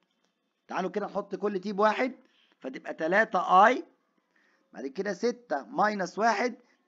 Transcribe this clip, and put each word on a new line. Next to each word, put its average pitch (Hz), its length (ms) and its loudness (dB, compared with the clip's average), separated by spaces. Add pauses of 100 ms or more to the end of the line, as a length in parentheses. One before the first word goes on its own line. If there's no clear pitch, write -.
(680)
تعالوا 175 220 -4
كده 202 160 -6
نحط 196 280 -8
كل 196 260 -4
تي 202 120 -6
بواحد، 214 420 0 (440)
فتبقى 135 360 -12
تلاتة 190 800 4
I، 339 80 -4 (880)
بعد 131 140 -10
كده 196 260 -6
ستة 190 520 -4
ماينس 180 540 -2
واحد 220 360 0 (340)